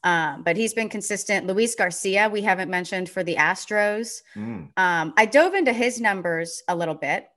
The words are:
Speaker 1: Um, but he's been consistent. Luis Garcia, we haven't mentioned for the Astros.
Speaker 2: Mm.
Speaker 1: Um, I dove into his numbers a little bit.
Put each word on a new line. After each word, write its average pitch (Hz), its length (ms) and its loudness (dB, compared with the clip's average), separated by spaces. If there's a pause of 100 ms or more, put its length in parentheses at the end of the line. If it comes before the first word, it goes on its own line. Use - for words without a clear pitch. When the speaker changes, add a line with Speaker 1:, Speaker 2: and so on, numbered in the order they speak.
Speaker 1:
Um, 160 380 0
but 170 140 2
he's 220 180 -2
been 226 140 -2
consistent. 196 580 -4
Luis 220 280 0
Garcia, 196 540 0
we 208 140 -2
haven't 190 280 0
mentioned 185 380 -4
for 185 140 -6
the 170 140 -2
Astros. 208 840 0 (140)
Speaker 2:
Mm. 190 400 -10
Speaker 1:
Um, 170 400 2
I 220 100 6
dove 330 280 6
into 311 180 2
his 240 280 -2
numbers 175 680 -2
a 180 80 0
little 165 180 -2
bit. 156 420 -2